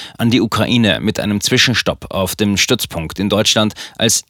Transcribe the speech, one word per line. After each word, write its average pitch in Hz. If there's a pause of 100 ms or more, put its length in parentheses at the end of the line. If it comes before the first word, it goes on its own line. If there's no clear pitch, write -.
(200)
an 117
die 120
Ukraine 110
mit 104
einem 104
Zwischenstopp -
auf 95
dem 101
Stützpunkt -
in 95
Deutschland 104 (240)
als -